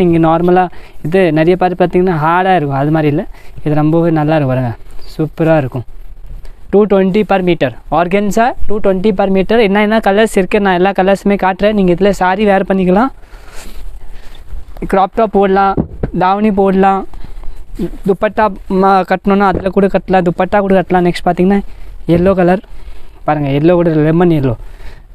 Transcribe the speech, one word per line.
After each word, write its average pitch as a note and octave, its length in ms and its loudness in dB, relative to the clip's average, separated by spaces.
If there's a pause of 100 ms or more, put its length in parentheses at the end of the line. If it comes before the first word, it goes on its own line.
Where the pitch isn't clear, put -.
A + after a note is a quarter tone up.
நீங்க E3+ 260 4
நார்மலா F3 380 2 (420)
இது F#3 140 2 (180)
நிறைய E3 220 2
பேர் F3+ 220 0
பாத்தீங்கன்னா F3+ 420 2
ஹார்டா F#3 340 2
இருக்கும், C#3 220 -2
அது D3 160 0
மாதிரி D3+ 160 2
இல்ல, F3+ 120 -2 (380)
இது D3+ 180 0
ரொம்பவே E3 380 2
நல்லா D3+ 180 0
இருக்கும் C3+ 180 0
பாருங்க, B2 180 -2 (420)
சூப்பரா D#3+ 480 0
இருக்கும். B2 220 -8 (840)
two F#3+ 80 4 (120)
twenty F#3+ 380 2
per G3 100 2 (100)
meter, D3 220 0 (260)
Organza G3 480 0 (220)
two G3+ 80 6 (100)
twenty F#3+ 340 2
per G3+ 160 0
meter. F#3+ 220 2 (100)
என்ன G3+ 200 2
என்ன A3 100 2 (100)
colors G#3 320 2
இருக்கு G3 260 0
நான் F#3 140 2
எல்லா G3 200 2
கலர்ஸுமே G3 440 2
காட்டுறேன். G3+ 360 0
நீங்க F#3 160 4
இதுல G3 140 2 (120)
சாரி F#3 280 0
வேர் G3 200 2
பண்ணிக்கலாம், F#3+ 420 2 (1800)
crop F#3+ 260 -2
top A3 180 0
போடலாம், G3 400 2 (480)
தாவணி G3+ 340 0
போடலாம், G3 420 2 (1120)
துப்பட்டா G#3 340 -2 (380)
ம-, F#3+ 100 4 (200)
கட்டணும்னா G3 400 0
அதுல - 260 -2
கூட G3 180 4
கட்டலாம், F#3 320 0
துப்பட்டா F#3 380 0
கூட F#3+ 140 0
கட்டலாம். F3+ 280 0
Next - 200 -2
பாத்தீங்கன்னா F3+ 320 2 (580)
yellow F3+ 140 2 (100)
color F3+ 200 2 (680)
பாருங்க, D3+ 220 0 (100)
எல்லோ E3+ 200 4
கூட E3+ 160 2 (120)
lemon E3 340 4
yellow, B2+ 140 0 (600)